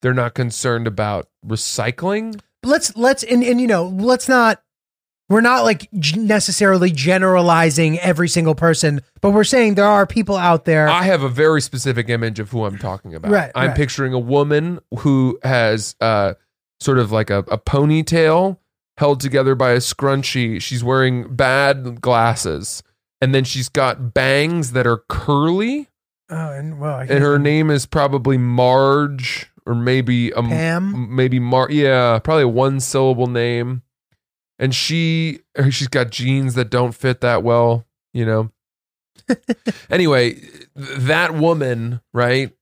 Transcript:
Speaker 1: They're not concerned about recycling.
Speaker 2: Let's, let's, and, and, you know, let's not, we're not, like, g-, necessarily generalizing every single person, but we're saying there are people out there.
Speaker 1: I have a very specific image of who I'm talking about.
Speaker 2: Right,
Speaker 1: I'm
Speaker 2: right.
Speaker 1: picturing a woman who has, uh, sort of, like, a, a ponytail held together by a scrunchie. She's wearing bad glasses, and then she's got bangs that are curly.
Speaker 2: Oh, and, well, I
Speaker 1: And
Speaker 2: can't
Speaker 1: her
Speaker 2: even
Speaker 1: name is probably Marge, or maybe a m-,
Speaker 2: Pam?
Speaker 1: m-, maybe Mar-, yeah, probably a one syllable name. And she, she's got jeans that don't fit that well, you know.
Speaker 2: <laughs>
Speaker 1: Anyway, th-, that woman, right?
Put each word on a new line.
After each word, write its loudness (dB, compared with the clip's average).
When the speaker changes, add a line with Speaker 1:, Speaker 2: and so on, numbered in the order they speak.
Speaker 1:
They're 0
not -2
concerned -4
about -4
recycling. -6
Speaker 2:
Let's, -2
let's, 0
and, 2
and, 2
you 0
know, 0
let's 0
not, 2
we're 4
not, 4
like, 0
g-, -2
necessarily 2
generalizing 2
every 0
single 0
person, 0
but 2
we're 4
saying 2
there 4
are 4
people -2
out 2
there. 4
Speaker 1:
I 2
have 2
a -2
very 2
specific -4
image -4
of -10
who -4
I'm -6
talking -10
about. -4
Speaker 2:
Right, 0
Speaker 1:
I'm 0
Speaker 2:
right. -2
Speaker 1:
picturing -2
a -2
woman 0
who 2
has, -2
uh, 0
sort 2
of, 0
like, 0
a, 0
a -4
ponytail 0
held 2
together 2
by 2
a 4
scrunchie. -2
She's -6
wearing 0
bad 0
glasses, 0
and 0
then 2
she's -6
got -2
bangs 0
that 0
are 0
curly. -2
Speaker 2:
Oh, -8
and, -10
well, -6
I -8
Speaker 1:
And -10
Speaker 2:
can't 2
Speaker 1:
her 4
Speaker 2:
even 2
Speaker 1:
name 2
is 0
probably 0
Marge, 0
or -4
maybe 0
a -4
m-, -2
Speaker 2:
Pam? -2
Speaker 1:
m-, -6
maybe 2
Mar-, 0
yeah, 2
probably 2
a 4
one 0
syllable 0
name. -4
And -2
she, -2
she's -4
got -2
jeans -2
that -2
don't 0
fit -4
that 0
well, 2
you -2
know. 0
Speaker 2:
<laughs> 0
Speaker 1:
Anyway, 2
th-, -20
that -2
woman, 0
right? 0